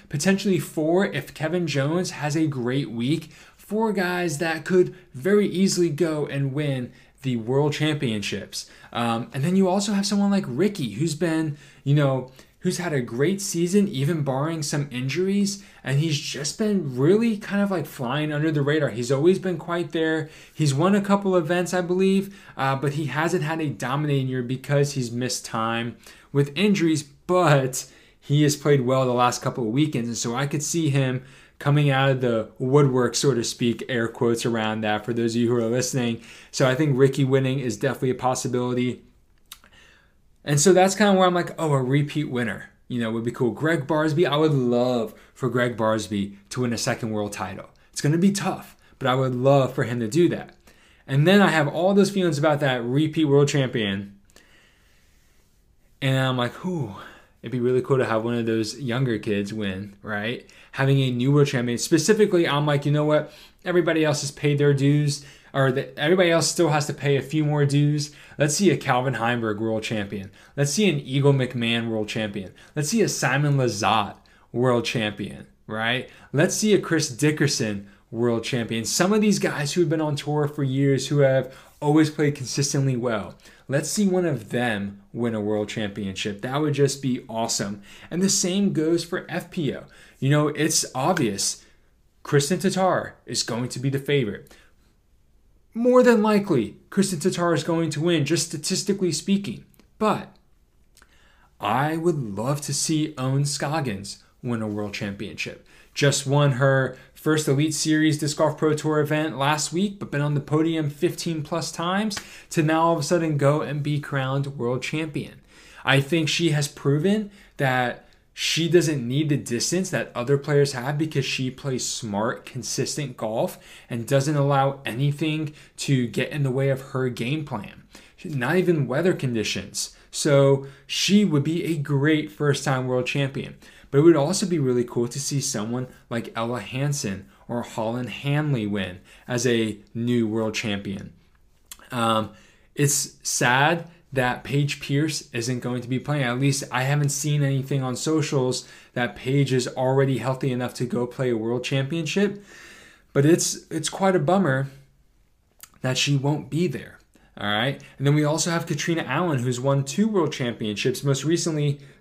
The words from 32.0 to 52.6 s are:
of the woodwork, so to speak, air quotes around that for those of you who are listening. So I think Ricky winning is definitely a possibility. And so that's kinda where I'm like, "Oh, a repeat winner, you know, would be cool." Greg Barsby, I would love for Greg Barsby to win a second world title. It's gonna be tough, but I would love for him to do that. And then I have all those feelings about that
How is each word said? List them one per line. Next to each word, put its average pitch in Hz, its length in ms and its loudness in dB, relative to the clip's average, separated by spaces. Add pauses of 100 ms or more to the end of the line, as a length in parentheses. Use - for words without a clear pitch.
of 127 120 0
the 113 360 0
woodwork, 127 580 4
so 139 180 2
to 117 100 0
speak, 117 440 -2
air 117 200 -2
quotes 117 380 0
around 110 360 -2
that 107 240 -2
for 120 80 -4
those 117 220 0
of 120 60 2
you 113 60 2
who 123 80 2
are 113 140 0
listening. 120 500 -2 (320)
So 135 160 2
I 127 80 2
think 143 220 2
Ricky 135 260 4
winning 131 360 2
is 117 180 -4
definitely 127 320 -2
a 123 60 0
possibility. 123 880 -2 (1400)
And 143 160 0
so 185 140 6
that's 190 220 4
kinda 202 180 4
where 185 120 6
I'm 180 80 4
like, 170 240 -2
"Oh, 160 140 0
a 135 100 2
repeat 143 440 0
winner, 113 460 -6 (180)
you 123 100 -4
know, 113 100 -2
would 113 140 -4
be 120 80 -4
cool." 120 200 0
Greg 143 360 -2
Barsby, 151 400 2
I 139 80 0
would 156 180 4
love 120 600 2 (200)
for 127 160 -2
Greg 123 280 0
Barsby 107 600 -2 (120)
to 127 120 -4
win 120 120 0
a 107 40 -4
second 117 340 -4
world 104 200 -4
title. 95 380 -10 (240)
It's - 80 -8
gonna 151 160 2
be 190 160 4
tough, - 420 -6 (240)
but 131 80 -2
I 127 80 4
would 131 180 0
love 131 400 4
for 127 120 0
him 120 160 -4
to 110 80 -2
do 165 200 4
that. - 260 -8 (520)
And 139 180 4
then 196 160 8
I 170 100 6
have 151 180 2
all 180 240 2
those 196 180 6
feelings 175 260 0
about 147 220 2
that 127 240 0